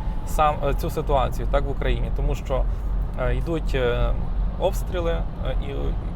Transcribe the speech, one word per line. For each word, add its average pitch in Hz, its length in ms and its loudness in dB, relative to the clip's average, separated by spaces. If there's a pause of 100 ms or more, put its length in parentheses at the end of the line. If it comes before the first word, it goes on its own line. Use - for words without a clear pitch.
(260)
сам, 151 280 2 (100)
е, 139 100 2
цю 165 160 -2
ситуацію, 123 600 0
так, 139 140 2
в 139 60 -2
Україні, 123 460 0
тому 123 180 2
що, 127 300 0 (560)
е, 123 140 2
йдуть, 151 400 0
е, 123 360 2 (500)
обстріли, 175 520 0
е, 165 420 -2 (140)
і 143 60 -4 (420)